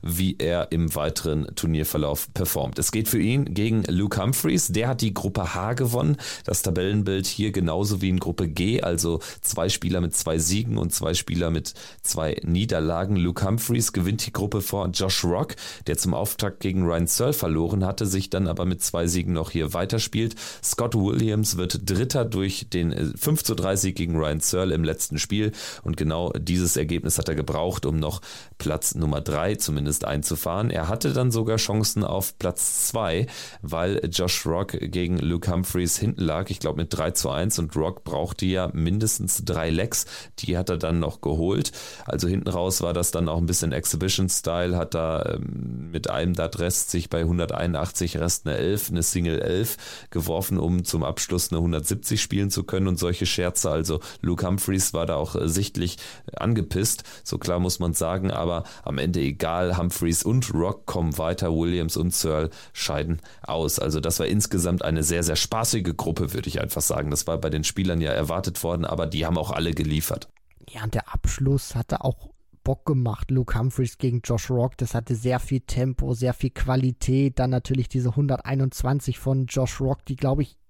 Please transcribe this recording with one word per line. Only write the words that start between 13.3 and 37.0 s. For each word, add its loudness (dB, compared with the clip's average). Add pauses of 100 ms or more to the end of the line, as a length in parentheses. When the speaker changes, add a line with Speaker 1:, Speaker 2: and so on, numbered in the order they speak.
Speaker 1:
Humphreys 2
gewinnt 0
die -8
Gruppe 0
vor -2
Josh 0
Rock, 0 (320)
der 0
zum 0
Auftakt -2
gegen 2
Ryan 2
Searle 2
verloren 2
hatte, 0
sich 0
dann 2
aber 0
mit 0
zwei 0
Siegen 0
noch 0
hier 0
weiterspielt. 0 (260)
Scott 0
Williams 2
wird -2
Dritter 2
durch -2
den, 2
äh, 0 (100)
fünf 0
zu 2
drei 2
Sieg 0
gegen 0
Ryan 2
Searle 2
im 2
letzten -2
Spiel, 0 (300)
und -2
genau 0
dieses 2
Ergebnis 0
hat -2
er 0
gebraucht, -2
um 2
noch 0 (380)
Platz -2
Nummer 0
drei 0
zumindest -2
einzufahren. -2
Er 0
hatte 0
dann 2
sogar 2
Chancen 2
auf -2
Platz 0
zwei, 2 (340)
weil 0 (100)
Josh 0
Rock 0
gegen 0
Luke 2
Humphreys 2
hinten 0
lag, 0
ich -6
glaub 0
mit -2
drei 0